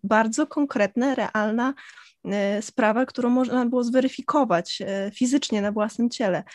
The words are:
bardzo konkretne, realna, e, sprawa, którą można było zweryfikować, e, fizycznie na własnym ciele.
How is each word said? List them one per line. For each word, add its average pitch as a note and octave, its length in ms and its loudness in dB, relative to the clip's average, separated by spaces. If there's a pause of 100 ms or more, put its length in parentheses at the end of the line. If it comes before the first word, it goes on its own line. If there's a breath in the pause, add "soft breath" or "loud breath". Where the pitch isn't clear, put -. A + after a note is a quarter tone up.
bardzo A3+ 440 2
konkretne, B3+ 680 0
realna, A3+ 580 -2 (520 loud breath)
e, G3+ 360 -2
sprawa, A#3 440 0
którą B3 240 -2
można B3 360 2
było B3 180 0
zweryfikować, A#3+ 960 0
e, G3 320 -4
fizycznie B3 480 0
na G3+ 100 0
własnym A3 380 -2
ciele. F#3+ 340 0 (120 loud breath)